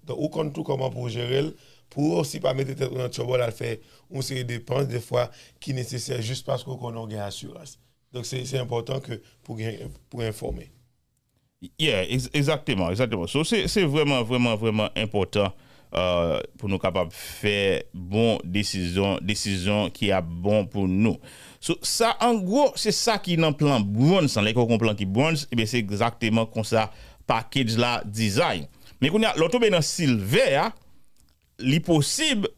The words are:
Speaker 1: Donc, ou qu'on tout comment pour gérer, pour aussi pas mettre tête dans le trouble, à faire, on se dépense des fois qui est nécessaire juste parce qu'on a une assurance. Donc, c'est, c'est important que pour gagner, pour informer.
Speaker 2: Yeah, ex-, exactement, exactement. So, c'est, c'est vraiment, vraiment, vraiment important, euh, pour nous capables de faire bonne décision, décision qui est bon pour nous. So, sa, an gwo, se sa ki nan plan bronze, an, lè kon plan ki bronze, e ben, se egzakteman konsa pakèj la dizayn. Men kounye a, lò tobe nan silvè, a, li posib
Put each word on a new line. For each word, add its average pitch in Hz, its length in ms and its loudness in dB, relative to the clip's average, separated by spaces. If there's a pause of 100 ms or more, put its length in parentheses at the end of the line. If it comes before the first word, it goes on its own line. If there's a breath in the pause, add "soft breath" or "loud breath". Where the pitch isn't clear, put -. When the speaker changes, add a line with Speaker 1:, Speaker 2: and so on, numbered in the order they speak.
Speaker 1:
Donc, 113 160 -8
ou 151 80 -2
qu'on 156 220 -2
tout 156 120 -8
comment 131 280 -2
pour 120 180 -6
gérer, 120 360 -2 (460 soft breath)
pour 156 280 0
aussi 147 220 -4
pas 131 140 0
mettre 135 200 -4
tête 131 180 -4
dans 127 100 -4
le 123 80 -4
trouble, 123 320 -2
à 117 80 0
faire, 113 260 -8 (340 soft breath)
on 135 120 -6
se 135 120 -6
dépense 127 540 -2
des 120 120 -4
fois 123 300 -2 (300 loud breath)
qui 139 120 -6
est - 20 -2
nécessaire 123 480 -6
juste 123 240 -6
parce 127 180 -2
qu'on 120 320 -10
a 113 140 -10
une 107 80 -6
assurance. - 600 -12 (340)
Donc, 123 120 -8
c'est, 127 220 -6
c'est 131 120 -4
important 120 420 -4
que 117 200 -10 (220 soft breath)
pour 120 140 -12
gagner, 110 240 -6 (280)
pour 120 140 -8
informer. 117 480 -6 (1080)
Speaker 2:
Yeah, 113 260 2
ex-, 123 280 -4
exactement, 139 580 0
exactement. 107 360 -2
So, 151 180 0
c'est, 196 240 0
c'est 202 160 2
vraiment, 143 380 2
vraiment, 120 340 2
vraiment 107 400 0
important, 104 560 0 (420 soft breath)
euh, 85 460 2 (160)
pour - 120 -8
nous 95 100 0
capables 87 320 0
de - 40 -18
faire 101 680 0 (100)
bonne 101 520 0
décision, 95 760 0
décision 101 680 0
qui - 200 -4
est 95 120 2
bon 90 420 0
pour 98 240 -2
nous. 98 300 2 (420 loud breath)
So, - 240 -4
sa, - 300 2 (100)
an 240 160 4
gwo, 254 300 4 (100)
se 214 160 2
sa 214 240 0
ki 175 200 0
nan 160 160 4
plan 139 280 4
bronze, 131 560 4
an, 101 60 4
lè 110 100 0
kon 117 240 4
plan 110 160 2
ki 104 80 -2
bronze, 143 480 2
e 117 60 0
ben, 110 100 2
se 120 140 0
egzakteman 113 640 2
konsa 110 380 0 (420 loud breath)
pakèj 113 520 0
la 120 200 2
dizayn. 107 640 0 (360 soft breath)
Men 143 120 2
kounye 214 160 4
a, - 80 0
lò 160 160 2
tobe 233 200 4
nan 165 120 4
silvè, 131 600 2 (100)
a, 220 140 2 (880)
li 131 240 4
posib 196 600 2 (120)